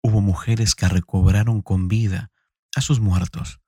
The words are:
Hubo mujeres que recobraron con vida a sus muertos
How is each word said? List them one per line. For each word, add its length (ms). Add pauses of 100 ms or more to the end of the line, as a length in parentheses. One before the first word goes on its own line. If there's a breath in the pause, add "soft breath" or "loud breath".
Hubo 200
mujeres 540
que 120
recobraron 720
con 260
vida 440 (440)
a 60
sus 180
muertos 680